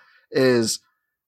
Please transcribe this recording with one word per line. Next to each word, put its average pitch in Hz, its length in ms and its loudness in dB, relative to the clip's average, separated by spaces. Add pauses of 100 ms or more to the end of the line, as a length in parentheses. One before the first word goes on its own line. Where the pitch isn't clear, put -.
(300)
is 127 500 0 (480)